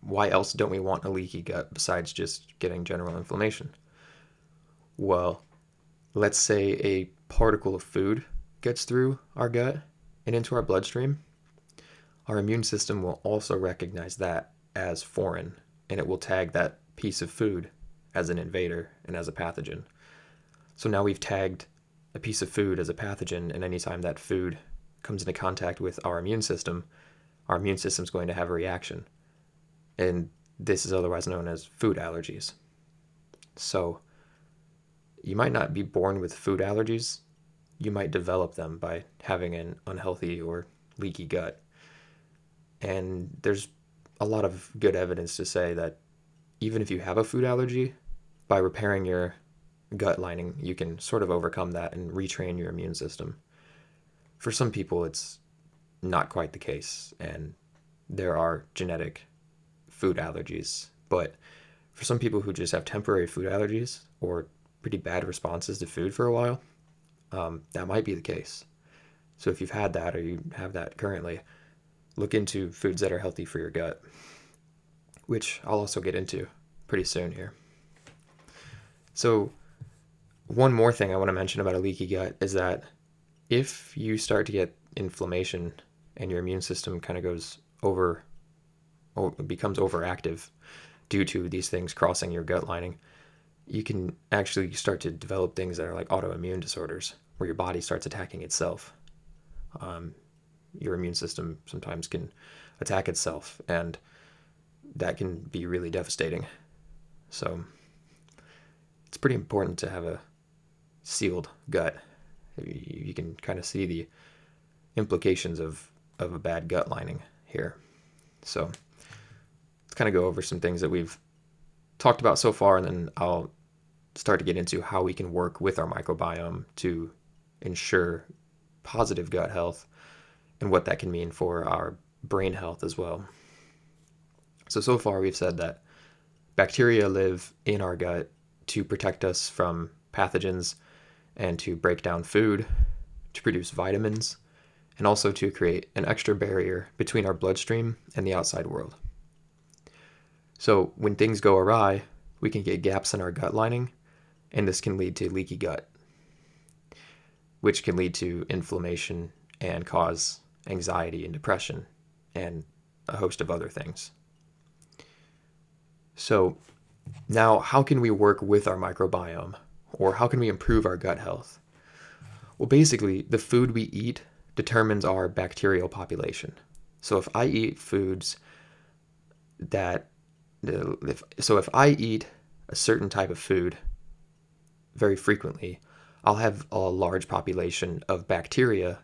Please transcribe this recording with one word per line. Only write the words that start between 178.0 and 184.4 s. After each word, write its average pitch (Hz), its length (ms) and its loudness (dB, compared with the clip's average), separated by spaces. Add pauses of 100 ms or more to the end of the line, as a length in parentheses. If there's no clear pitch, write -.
that, 90 500 -2 (580)
uh, - 280 -2 (120)
if, - 160 -4 (160)
so 107 180 6
if 98 160 2
I 143 160 8
eat 113 380 2 (420)
a - 60 -8
certain 104 340 4
type 95 220 0
of 85 80 -6
food 90 380 2 (1200)